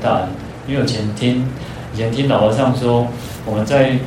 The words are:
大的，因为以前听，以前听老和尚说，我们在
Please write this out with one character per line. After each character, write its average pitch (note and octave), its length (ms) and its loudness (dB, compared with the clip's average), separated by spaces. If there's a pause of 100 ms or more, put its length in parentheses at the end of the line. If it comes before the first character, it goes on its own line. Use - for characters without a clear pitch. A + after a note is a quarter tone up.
大 A2 180 2
的， - 80 -2 (400)
因 C3+ 100 -2
为 B2+ 60 2
以 - 20 2
前 A2+ 160 -2 (140)
听， B2 280 0 (520)
以 - 20 -4
前 A2+ 140 -2
听 C#3 160 0
老 A2 140 4
和 G#2+ 100 6
尚 B2+ 260 2
说， A#2+ 300 2 (360)
我 G#2+ 120 -4
们 G#2+ 100 0
在 C3 420 4